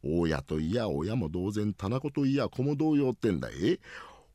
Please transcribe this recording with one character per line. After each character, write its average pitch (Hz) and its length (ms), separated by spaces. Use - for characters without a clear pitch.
大 82 240
家 76 160
と 78 160
い 82 160
や 117 120
親 85 280
も 92 140
同 90 200
然、 104 240
店 110 260
子 143 120
と 139 160
い 135 80
や 123 140
子 - 120
も 143 140
同 156 200
様 135 160
っ 117 40
て 110 160
ん 80 80
だ。 62 100
え？ 87 300